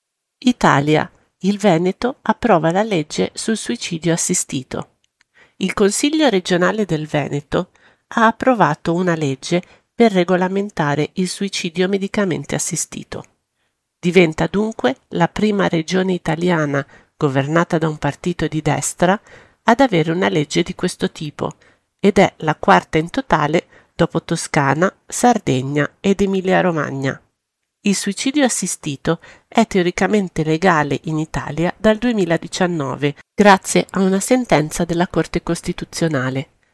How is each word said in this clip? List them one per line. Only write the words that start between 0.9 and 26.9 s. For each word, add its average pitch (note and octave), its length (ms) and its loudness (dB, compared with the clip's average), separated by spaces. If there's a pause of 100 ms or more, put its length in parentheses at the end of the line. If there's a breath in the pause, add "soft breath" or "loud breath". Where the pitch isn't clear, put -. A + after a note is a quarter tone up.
Il G3+ 140 0
Veneto F#3+ 640 0
approva E3 500 2
la F#3+ 100 0
legge F#3 520 -2
sul - 240 -4
suicidio E3+ 560 -4
assistito. - 840 -6 (600 soft breath)
Il F#3 180 -2
Consiglio D4 560 2
regionale F#3 560 0
del D#3 200 -4
Veneto D3 640 -4 (380 soft breath)
ha A3+ 180 2
approvato F#3+ 680 2
una F3 200 0
legge D#3+ 480 -2 (320 soft breath)
per A#3 180 6
regolamentare F3+ 1000 0
il F#3 140 -2
suicidio F#3 580 -4
medicamente F#3+ 680 -2
assistito. - 720 -8 (720)
Diventa E3+ 480 2
dunque A3 640 -2
la F3 200 0
prima G3+ 400 0
regione F3+ 460 -2
italiana D#3+ 720 -2 (280 soft breath)
governata D3+ 640 0
da D#3+ 120 0
un D3+ 100 -8
partito D#3+ 500 -4
di D#3 140 -4
destra E3 580 0 (440 loud breath)
ad A#3 160 4
avere E3+ 320 2
una F#3+ 180 0
legge E3 320 0
di F3+ 120 -4
questo - 360 -4
tipo - 460 -8 (440 soft breath)
ed G3+ 180 2
è F#3 200 4
la D#3 160 -2
quarta - 420 2
in D#3+ 140 -2
totale D#3 560 0 (280 soft breath)
dopo E3+ 280 0
Toscana, D3+ 680 0 (160)
Sardegna D3 960 0
ed G3 220 0
Emilia-Romagna. E3+ 960 0 (680)